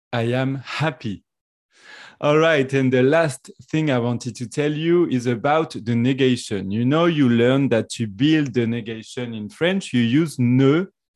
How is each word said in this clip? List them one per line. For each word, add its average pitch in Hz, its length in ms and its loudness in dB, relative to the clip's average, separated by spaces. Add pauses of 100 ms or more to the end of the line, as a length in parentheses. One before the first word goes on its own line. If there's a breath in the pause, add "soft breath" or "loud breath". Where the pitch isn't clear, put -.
(120)
I 120 220 -2
am 131 300 -4
happy. 131 600 -6 (960 loud breath)
All 147 180 2
right, 156 360 2
and 131 180 2
the 127 100 4
last 151 480 2 (200)
thing 156 200 0
I 127 80 2
wanted 120 380 -4
to 123 100 -10
tell 151 260 -4
you 165 360 2
is 123 180 -2
about 139 460 0
the 117 240 -4
negation. 120 760 0
You 113 140 -2
know, 160 220 2
you 147 220 2
learn 123 420 2
that 110 260 0
to 117 100 -6
build 135 480 0
the 120 120 0
negation 117 680 -8
in 107 140 -10
French, 185 440 -4
you 123 100 2
use 139 360 0
ne 135 480 4 (300)